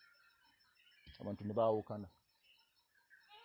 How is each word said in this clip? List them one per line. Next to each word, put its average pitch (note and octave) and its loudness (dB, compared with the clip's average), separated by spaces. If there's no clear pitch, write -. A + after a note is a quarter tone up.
Abantu G#2 -4
ne G#2 -2
baawukana. G#2+ 2